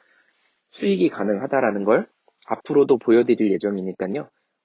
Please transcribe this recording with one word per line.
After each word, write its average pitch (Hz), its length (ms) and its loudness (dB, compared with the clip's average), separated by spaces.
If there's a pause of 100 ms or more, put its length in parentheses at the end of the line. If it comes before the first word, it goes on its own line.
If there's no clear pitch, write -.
(680)
수익이 185 400 -2
가능하다라는 104 760 -2
걸 139 220 2 (380)
앞으로도 135 520 0
보여드릴 113 560 2
예정이니까요. 95 760 -6 (360)